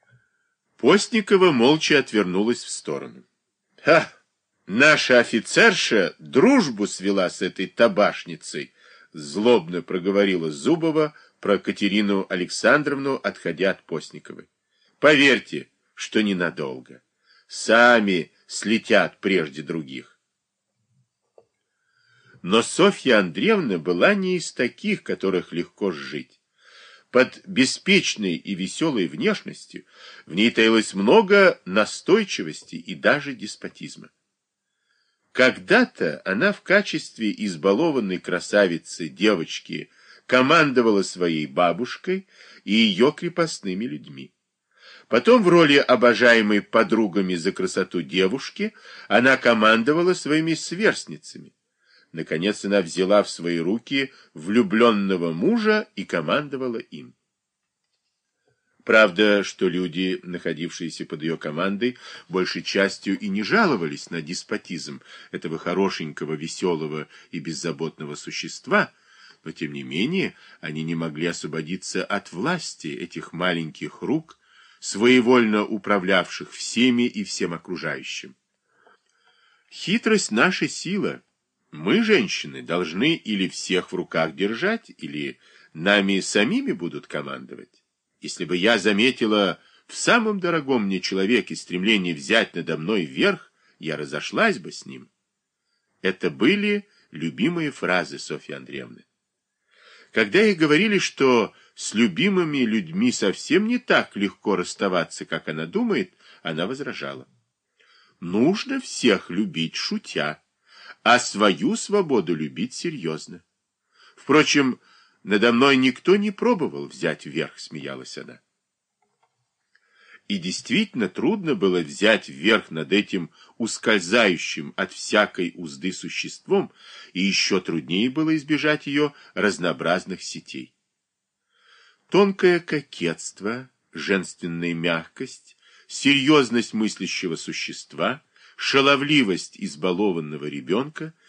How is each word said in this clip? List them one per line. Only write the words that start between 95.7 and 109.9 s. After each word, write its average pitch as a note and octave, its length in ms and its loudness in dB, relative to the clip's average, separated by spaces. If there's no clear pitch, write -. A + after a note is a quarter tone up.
Это - 280 -2
были G#2 580 0
любимые C#3 580 -4
фразы E2+ 480 -4
Софьи D2 360 -12
Андреевны. C2 500 -14
Когда A2 280 4
ей G#3+ 140 6
говорили, D#3+ 440 4
что... B2+ 560 2
с - 180 -10
любимыми F3+ 640 2
людьми G#2+ 540 0
совсем D3 560 0
не B3 100 0
так C3 380 0
легко G2+ 400 -2
расставаться, F2+ 680 -2
как - 240 -8
она D#2+ 180 -6
думает, F#3 460 -2
она E2 240 -4
возражала: F#2 640 -10
«Нужно D#3+ 640 0
всех - 500 -2
любить E2 460 -4
шутя, - 640 -6